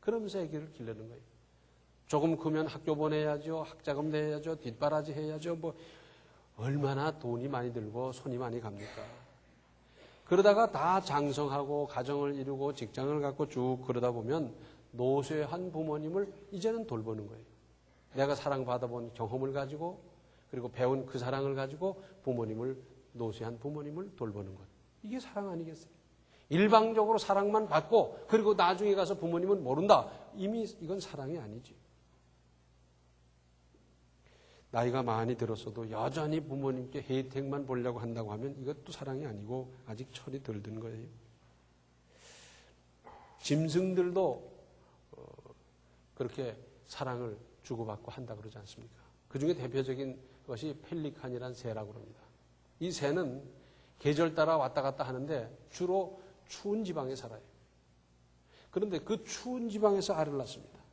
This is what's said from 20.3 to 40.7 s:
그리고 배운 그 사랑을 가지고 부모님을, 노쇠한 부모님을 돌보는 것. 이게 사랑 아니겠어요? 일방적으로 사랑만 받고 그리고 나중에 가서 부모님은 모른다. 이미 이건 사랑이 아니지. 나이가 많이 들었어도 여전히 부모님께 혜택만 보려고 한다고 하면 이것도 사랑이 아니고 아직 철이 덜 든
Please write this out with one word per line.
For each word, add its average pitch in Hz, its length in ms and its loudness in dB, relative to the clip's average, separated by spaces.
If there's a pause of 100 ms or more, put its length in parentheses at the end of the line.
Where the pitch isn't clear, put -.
그리고 123 200 -4
배운 131 340 2
그 131 140 -6
사랑을 135 360 0
가지고 151 480 -2 (200)
부모님을, 120 600 -2 (300)
노쇠한 113 460 -6
부모님을 151 580 -8
돌보는 101 380 -6
것. 95 80 -18 (400)
이게 233 180 -6
사랑 202 300 -6
아니겠어요? 165 480 -10 (520)
일방적으로 214 680 8
사랑만 202 500 4
받고 - 600 6
그리고 214 260 8
나중에 190 400 6
가서 190 240 2
부모님은 175 440 2
모른다. 147 480 8 (240)
이미 208 280 -2 (180)
이건 175 200 -4
사랑이 143 380 -6
아니지. 113 360 -12 (3000)
나이가 120 320 2
많이 117 340 2
들었어도 110 540 -4
여전히 147 500 0
부모님께 135 640 -2
혜택만 135 640 -2
보려고 123 340 0
한다고 113 320 -4
하면 127 280 -4
이것도 147 320 -8
사랑이 135 340 -6
아니고 123 480 -6 (120)
아직 117 260 -10
철이 135 300 -10
덜 107 200 -6
든 107 180 -8